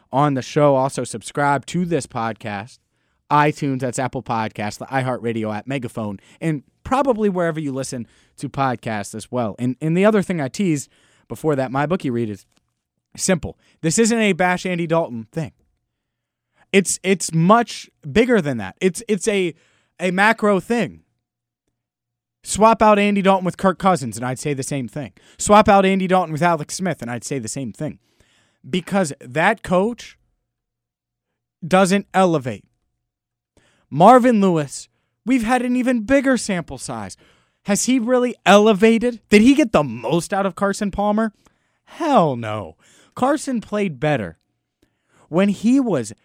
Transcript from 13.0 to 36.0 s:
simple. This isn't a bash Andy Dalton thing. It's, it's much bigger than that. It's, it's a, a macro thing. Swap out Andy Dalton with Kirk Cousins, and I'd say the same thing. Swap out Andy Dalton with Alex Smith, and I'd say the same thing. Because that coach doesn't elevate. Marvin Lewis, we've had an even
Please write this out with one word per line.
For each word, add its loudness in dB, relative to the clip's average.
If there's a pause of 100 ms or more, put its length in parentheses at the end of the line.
simple. -4 (220)
This 0
isn't 2
a 2
bash 0
Andy -4
Dalton -2
thing. -8 (1200)
It's, 2
it's -2
much 2 (220)
bigger 4
than -4
that. -8
It's, -2
it's -2
a, -2 (460)
a -2
macro 2
thing. -4 (1400)
Swap 2
out 6
Andy 2
Dalton 2
with -4
Kirk 0
Cousins, 0
and -8
I'd -6
say -4
the -6
same -6
thing. -12 (240)
Swap 6
out 6
Andy 0
Dalton 0
with -4
Alex 0
Smith, -6
and -8
I'd -8
say -6
the -8
same -10
thing. -10 (680)
Because -2
that -2
coach -4 (1500)
doesn't 2
elevate. 0 (1200)
Marvin 6
Lewis, 0 (360)
we've 2
had 0
an -2
even 0